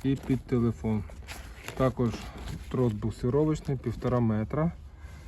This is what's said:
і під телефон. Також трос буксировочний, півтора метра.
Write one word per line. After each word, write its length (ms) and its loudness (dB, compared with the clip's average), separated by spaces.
і 140 4
під 240 0
телефон. 600 2
Також 380 4
трос 220 4
буксировочний, 840 2
півтора 440 0
метра. 520 2